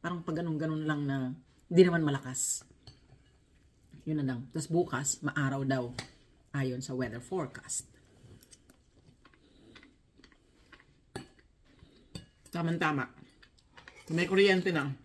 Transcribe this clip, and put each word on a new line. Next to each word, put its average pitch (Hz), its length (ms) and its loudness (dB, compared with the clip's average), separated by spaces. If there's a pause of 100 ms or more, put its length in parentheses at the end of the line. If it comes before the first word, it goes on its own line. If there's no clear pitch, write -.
parang 170 240 -6
pag 160 80 -4
ganun-ganun 156 480 -2
lang 147 240 0
na 135 240 -2 (400)
hindi 180 160 8
naman 170 160 2
malakas. 139 640 -4 (1400)
Yun 156 160 -2
na 131 160 -2
lang. 123 160 -10
Tas 160 160 -6
bukas, 160 560 -2
maaraw 139 400 -2
daw 131 320 0 (640)
ayon 131 240 -2
sa 127 160 -6
weather 120 240 -4
forecast. - 640 -6 (4000)
Tama-tama. 165 560 0 (1040)
May 165 160 2
kuryente 190 480 6
na. 143 160 0 (140)